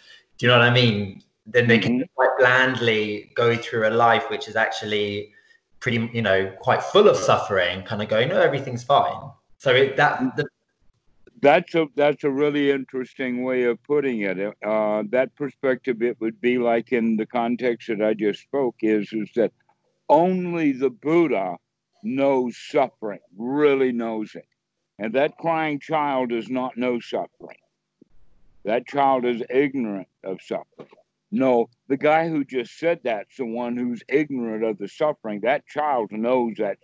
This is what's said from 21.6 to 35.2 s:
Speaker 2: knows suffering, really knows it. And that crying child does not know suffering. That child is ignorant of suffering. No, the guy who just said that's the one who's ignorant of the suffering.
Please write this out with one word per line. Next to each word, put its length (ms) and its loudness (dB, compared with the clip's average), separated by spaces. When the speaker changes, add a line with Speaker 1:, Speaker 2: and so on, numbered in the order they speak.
Speaker 2:
knows 540 0
suffering, 640 -4
really 560 2
knows 420 -6
it. 120 -16
And 160 -6
that 220 0
crying 440 -2
child 500 -2
does 180 -4
not 300 -6
know 220 -2
suffering. 580 -10
That 220 -2
child 400 2
is 240 -2
ignorant 580 -2
of 180 -8
suffering. 480 -10
No, 380 2
the 80 0
guy 320 2
who 160 -2
just 340 -6
said 240 -2
that's 360 -6
the 60 -6
one 320 -6
who's 320 -6
ignorant 540 -2
of 160 -2
the 100 -10
suffering. 520 -4